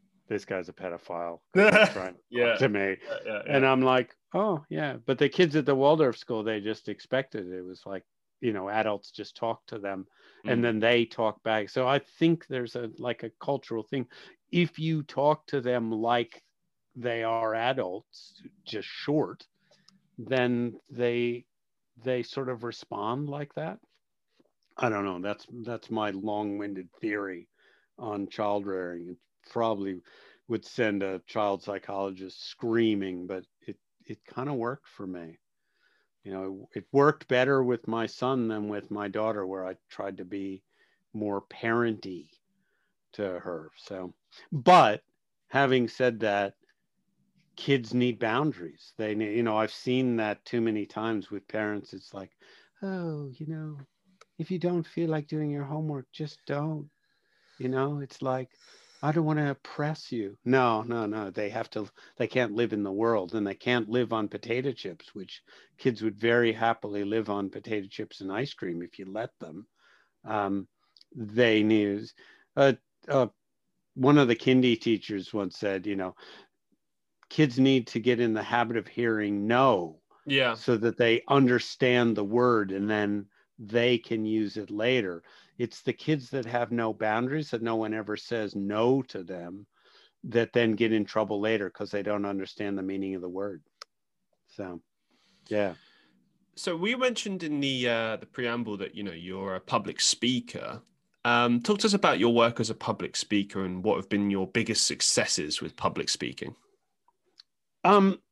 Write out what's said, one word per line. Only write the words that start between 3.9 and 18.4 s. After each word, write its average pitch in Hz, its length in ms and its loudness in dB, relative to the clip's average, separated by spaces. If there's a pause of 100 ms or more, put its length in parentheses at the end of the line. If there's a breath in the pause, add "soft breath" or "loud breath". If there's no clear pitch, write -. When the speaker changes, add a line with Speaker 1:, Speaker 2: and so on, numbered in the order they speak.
Speaker 1:
"Oh, 180 360 0
yeah." 151 280 -4
But 123 200 0
the 147 120 4
kids 156 260 4
at 143 100 2
the 139 100 4
Waldorf 139 420 4
school, 110 260 -4
they 107 180 -2
just 107 280 -6
expected 110 580 -4
it. 92 100 -8
It 90 40 -10
was 92 240 -16
like, 98 180 -10 (380)
you 120 120 0
know, 98 160 -6
adults 107 420 -2
just - 240 -14
talk 117 320 -6
to 117 120 -10
them. 98 260 -6 (400 soft breath)
And 120 160 2
Speaker 2:
Mm. - 20 4
Speaker 1:
then 110 160 2
they 117 260 4
talk 110 380 -2
back. 110 260 0
So 127 180 0
I 139 120 2
think 165 480 0
there's 127 280 -6
a, 120 220 -6
like, 120 260 -6
a 113 60 -10 (100)
cultural 127 440 -4
thing. 131 240 -6 (440 loud breath)
If 170 280 2
you 160 240 0
talk 151 440 0
to 139 140 -2
them 120 300 -2
like 117 520 0 (520)
they 117 280 -4
are 113 320 -2
adults, 113 840 -4 (240)